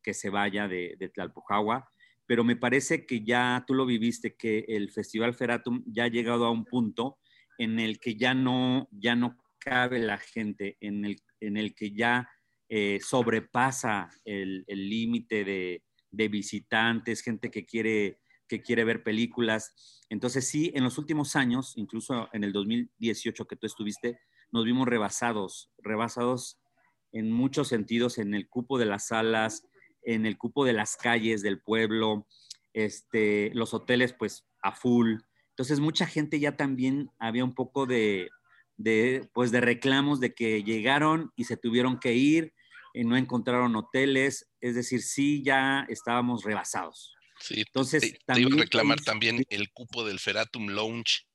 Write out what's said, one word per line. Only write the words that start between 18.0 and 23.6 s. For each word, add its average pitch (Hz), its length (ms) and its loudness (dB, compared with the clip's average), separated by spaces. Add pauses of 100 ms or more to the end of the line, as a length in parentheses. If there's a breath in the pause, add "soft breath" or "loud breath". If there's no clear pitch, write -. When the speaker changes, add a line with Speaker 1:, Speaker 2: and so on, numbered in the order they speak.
Speaker 1:
que 117 140 -6
quiere 117 220 2
ver 113 200 0
películas. 110 1080 -2
Entonces 123 380 -2
sí, 151 280 -2
en 131 80 2
los 123 140 0
últimos 151 380 -4
años, 131 400 0
incluso 113 580 -6
en 107 100 -2
el 101 80 -2
dos 101 140 0
mil 120 320 -2
dieciocho 113 500 -4
que - 80 -12
tú 110 120 -10